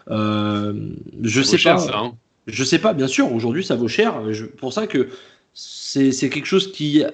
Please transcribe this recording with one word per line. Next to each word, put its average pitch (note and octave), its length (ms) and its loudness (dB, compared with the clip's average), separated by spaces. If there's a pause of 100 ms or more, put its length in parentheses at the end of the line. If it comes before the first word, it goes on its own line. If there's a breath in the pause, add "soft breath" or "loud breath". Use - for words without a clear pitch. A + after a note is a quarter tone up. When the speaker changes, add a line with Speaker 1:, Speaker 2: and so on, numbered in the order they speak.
(120)
Speaker 1:
Euh, G#2 800 -2 (300)
je A2+ 200 2
Speaker 2:
Ça C3+ 100 2
Speaker 1:
sais F#3 40 4
Speaker 2:
vaut E3+ 60 6
cher, E3+ 140 6
Speaker 1:
pas. F3+ 60 2
Speaker 2:
ça, C3 160 -2
hein. A#2 160 -4 (320)
Speaker 1:
Je A2+ 180 -4
sais D3+ 160 4
pas, G#3+ 140 2
bien C3+ 140 0
sûr, D3 260 0
aujourd'hui C3+ 300 0
ça C#3+ 120 0
vaut A#2 120 0
cher. B2 460 0
Je, G#2+ 120 -6
pour B2+ 280 -10
ça A3 120 -2
que B2+ 240 0 (440 loud breath)
c'est, - 580 0
c'est C3 180 -2
quelque C#3+ 180 -4
chose F#3+ 240 2
qui, D3+ 320 2 (100)